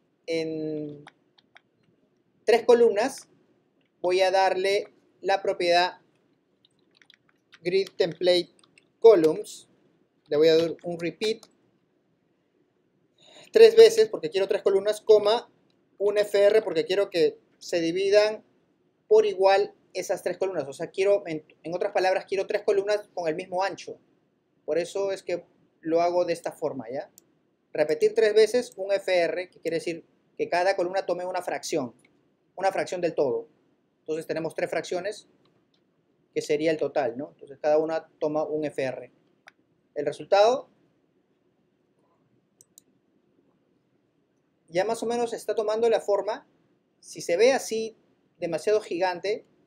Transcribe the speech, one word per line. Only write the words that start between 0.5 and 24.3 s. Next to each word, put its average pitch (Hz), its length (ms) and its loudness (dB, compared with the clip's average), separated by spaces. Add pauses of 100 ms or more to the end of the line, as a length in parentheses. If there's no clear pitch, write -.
tres 233 180 2
columnas, 233 640 2 (760)
voy 185 200 0
a 185 100 2
darle 190 640 0 (260)
la 190 220 -2
propiedad 175 580 0 (1600)
grid 185 360 -2
template 180 540 0 (480)
columns. 190 680 4 (600)
Le 151 100 -2
voy 160 120 6
a 160 60 6
dar 165 280 0
un 175 160 -10
repeat 214 480 -6 (2000)
tres 226 240 10
veces 220 340 8
porque 165 200 -8
quiero 190 180 0
tres 196 140 4
columnas, 202 400 0
coma, 214 500 4 (460)
un 202 220 0
F 202 200 0
R 214 220 6
porque 160 240 -4
quiero 196 240 -2
que 151 300 0 (180)
se 175 240 -4
dividan 196 640 0 (640)
por 220 180 4
igual 196 480 2 (220)
esas 180 260 -6
tres 180 160 -6
columnas. 180 300 -6
O 135 60 -14
sea, 165 180 -12
quiero, 202 340 0
en, 156 180 -10 (200)
en 160 100 -10
otras 196 200 -6
palabras, 185 340 -2
quiero 190 180 -4
tres 202 160 -4
columnas 208 540 -2
con 175 120 -6
el 160 60 -4
mismo 185 300 -6
ancho. 160 360 -8 (680)